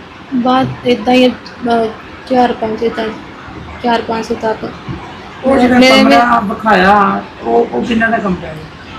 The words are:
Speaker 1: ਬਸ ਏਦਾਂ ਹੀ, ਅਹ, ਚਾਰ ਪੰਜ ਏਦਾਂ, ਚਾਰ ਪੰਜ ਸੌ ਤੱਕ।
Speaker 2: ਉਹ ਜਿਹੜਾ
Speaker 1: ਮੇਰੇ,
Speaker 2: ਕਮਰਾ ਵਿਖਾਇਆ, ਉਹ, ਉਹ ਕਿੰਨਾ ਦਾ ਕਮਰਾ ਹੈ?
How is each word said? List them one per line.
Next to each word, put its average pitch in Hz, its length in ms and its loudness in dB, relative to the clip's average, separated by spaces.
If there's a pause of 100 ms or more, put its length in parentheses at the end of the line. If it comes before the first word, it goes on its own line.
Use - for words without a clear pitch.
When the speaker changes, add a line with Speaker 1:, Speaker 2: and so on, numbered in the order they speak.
(340)
Speaker 1:
ਬਸ 254 520 0
ਏਦਾਂ 247 280 2
ਹੀ, 254 140 6
ਅਹ, 233 580 -4 (440)
ਚਾਰ 247 220 2
ਪੰਜ 220 320 -4
ਏਦਾਂ, 226 200 -2 (760)
ਚਾਰ 233 200 0
ਪੰਜ 226 220 -6
ਸੌ 233 100 -4
ਤੱਕ। 220 360 -6 (760)
Speaker 2:
ਉਹ - 140 2
ਜਿਹੜਾ 247 200 4
Speaker 1:
ਮੇਰੇ, 262 200 6
Speaker 2:
ਕਮਰਾ 240 420 4
ਵਿਖਾਇਆ, 202 840 2 (200)
ਉਹ, 233 300 2
ਉਹ 247 100 -2
ਕਿੰਨਾ 220 240 0
ਦਾ 220 120 2
ਕਮਰਾ 175 300 -4
ਹੈ? 156 80 -12 (420)